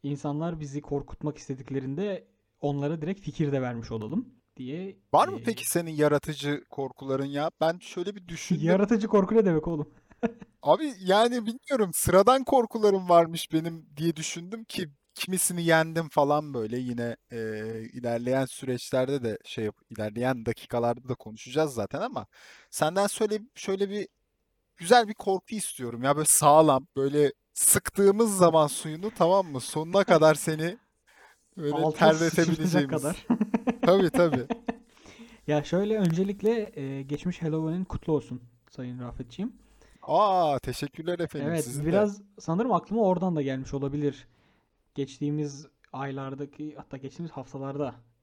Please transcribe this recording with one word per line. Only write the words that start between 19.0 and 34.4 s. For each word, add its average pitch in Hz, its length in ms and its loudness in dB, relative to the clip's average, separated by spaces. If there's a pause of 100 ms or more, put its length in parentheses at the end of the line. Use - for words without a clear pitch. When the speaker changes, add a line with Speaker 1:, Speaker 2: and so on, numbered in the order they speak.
Speaker 2:
de 110 220 -4
şey - 200 -6
yap-, - 240 -6
ilerleyen 113 560 -4
dakikalarda 120 640 -4
da 123 60 -2
konuşacağız 131 580 -4
zaten 120 280 -6
ama 131 240 -8 (440)
senden 185 380 0
şöyle, 214 320 -2 (160)
şöyle 196 340 -4
bir 202 180 -6 (680)
güzel 214 300 4
bir 214 60 -8
korku - 420 -4
istiyorum 120 480 -8
ya. 143 120 4
Böyle 151 120 0
sağlam, 147 680 6
böyle 139 380 2 (200)
sıktığımız 202 840 4
zaman 160 300 8
suyunu, 160 480 -8
tamam 185 320 4
mı? 139 140 -8
Sonuna 170 420 0
kadar 156 320 8
Speaker 1:
<laughs> - 0 -
Speaker 2:
seni 160 420 -4 (800)
böyle 147 180 -4
Speaker 1:
Altına 156 160 2 (200)
Speaker 2:
terletebileceğimiz. 160 920 2
Speaker 1:
sıçratacak - 260 -4
kadar. - 0 - (540)
<laughs> - 0 -
Speaker 2:
Tabii, 190 280 4
tabii. 147 380 2 (1000)